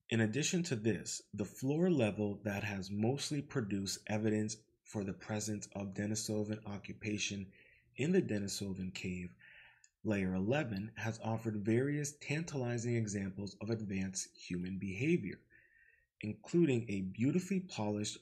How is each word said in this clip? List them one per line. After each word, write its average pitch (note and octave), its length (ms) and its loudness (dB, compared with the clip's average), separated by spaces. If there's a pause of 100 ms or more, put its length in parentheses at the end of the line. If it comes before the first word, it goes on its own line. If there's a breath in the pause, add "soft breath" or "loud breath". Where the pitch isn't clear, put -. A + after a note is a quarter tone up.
In A2+ 120 4
addition C#3+ 420 2
to C#3 140 0
this, G#2 440 0 (120)
the G#2 100 0
floor D3+ 460 2
level G#2 560 4
that G2+ 180 0
has G2 260 -4
mostly B2+ 520 0
produced G2+ 680 -2
evidence G#2+ 480 2 (300)
for G#2 180 -4
the G2 100 -4
presence G#2 640 -4
of G2 180 -4
Denisovan G#2+ 720 -2
occupation G2+ 840 -4 (500 loud breath)
in D#3+ 160 2
the F#3+ 80 6
Denisovan G2 720 -2
cave, F2+ 400 -4 (720 loud breath)
layer F#2+ 320 2
eleven, A2+ 580 0
has A2+ 300 -4
offered A2 420 -2
various C#3 560 2
tantalizing B2 720 0
examples G2+ 680 -2
of G#2+ 100 -2
advanced F#2+ 560 -2 (100)
human F2+ 400 -4
behavior, G#2 600 0 (840 soft breath)
including B2+ 680 4
a G2 140 -2
beautifully D3+ 580 2
polished G#2 640 -2